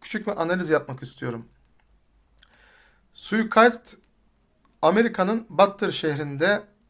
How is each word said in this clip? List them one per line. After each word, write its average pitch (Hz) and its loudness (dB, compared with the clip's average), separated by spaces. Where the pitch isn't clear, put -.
küçük - -6
bir 202 -4
analiz 170 -2
yapmak 139 -2
istiyorum. 120 -10
Suikast 220 2
Amerika'nın 214 2
Butler 190 2
şehrinde 151 -2